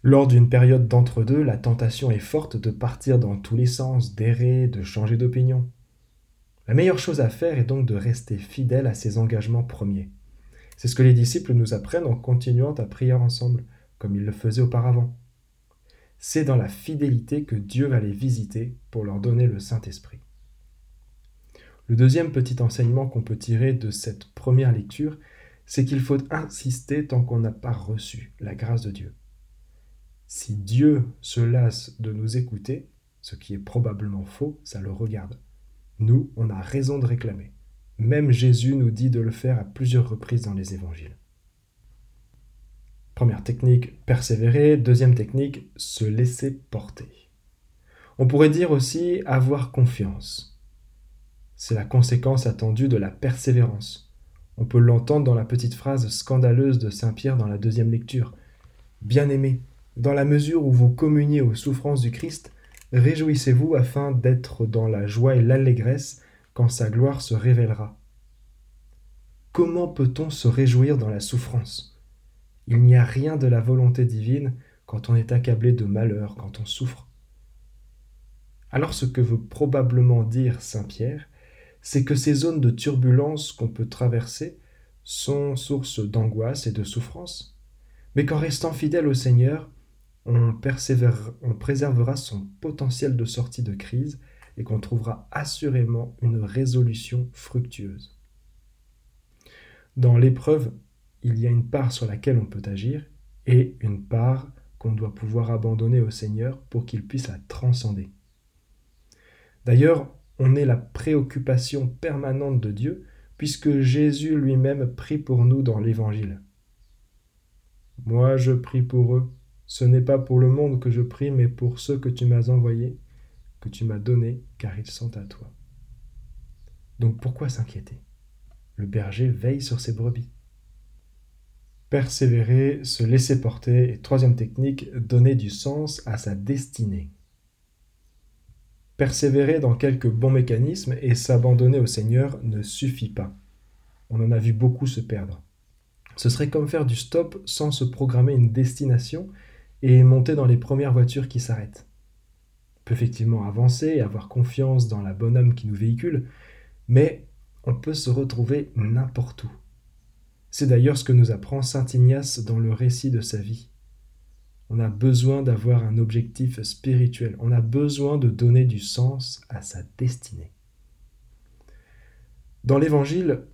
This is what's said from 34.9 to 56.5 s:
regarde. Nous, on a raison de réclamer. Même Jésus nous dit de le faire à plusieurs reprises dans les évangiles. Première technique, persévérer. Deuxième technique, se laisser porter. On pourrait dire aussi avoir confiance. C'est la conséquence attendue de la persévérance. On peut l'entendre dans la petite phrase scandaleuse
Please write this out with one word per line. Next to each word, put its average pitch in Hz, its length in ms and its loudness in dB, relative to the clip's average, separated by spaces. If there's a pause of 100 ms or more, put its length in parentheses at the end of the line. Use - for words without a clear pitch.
regarde. 104 480 -8 (600)
Nous, 117 360 2
on 113 160 -4
a 95 100 -10
raison 135 380 -4
de 123 80 0
réclamer. 110 460 -6 (440)
Même 139 320 2
Jésus 123 460 4
nous 123 160 2
dit 120 180 0
de 120 100 0
le 113 120 -2
faire 127 280 -2
à 101 40 -6
plusieurs 123 440 0
reprises 113 360 -4
dans 101 100 -6
les 98 220 -6
évangiles. 80 400 -12 (2000)
Première 120 280 -2
technique, 123 600 0
persévérer. 123 720 4
Deuxième 123 380 6
technique, 131 600 -6
se - 300 -8
laisser 123 460 -2
porter. - 580 -14 (1120)
On 131 80 4
pourrait 147 240 6
dire 170 180 0
aussi 160 560 0
avoir 131 460 0
confiance. - 920 -2 (920)
C'est - 180 -8
la 104 100 -4
conséquence 123 600 2
attendue 113 440 -2
de 123 80 2
la 98 120 -2
persévérance. 120 1040 -2 (440)
On 117 80 -2
peut 123 120 0
l'entendre 120 480 4
dans 123 80 4
la 113 120 0
petite 120 280 -2
phrase 127 360 -4
scandaleuse 127 680 2